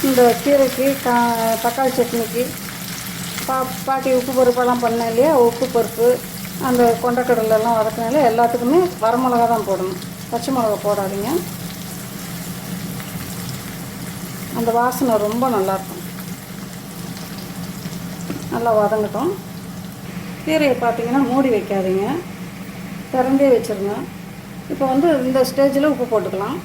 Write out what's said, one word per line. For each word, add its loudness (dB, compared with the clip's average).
இந்த 4
கீரைக்கு, 4
கா-, 2
தக்காளி 0
சட்னிக்கு, 0
பா-, -2
பாட்டி 0
உப்பு -2
பருப்பெல்லாம் 4
பண்ணேன் 2
இல்லையா, 6
உப்பு 0
பருப்பு, 2
அந்த 4
கொண்டக்கடலைலாம் 2
வதக்கினால 2
எல்லாத்துக்குமே 4
வரமிளகா 4
தான் 0
போடணும், -2
பச்சை -2
மிளகா 2
போடாதீங்க. -2
அந்த 2
வாசனை 2
ரொம்ப 0
நல்லாயிருக்கும். -2
நல்லா 2
வதங்கட்டும். 0
கீரையை 2
பார்த்தீங்கன்னா, 2
மூடி 4
வைக்காதீங்க, 0
திறந்தே 4
வச்சுருங்க. -2
இப்போ 0
வந்து 4
இந்த 2
ஸ்டேஜில் 4
உப்பு 0
போட்டுக்கலாம். -2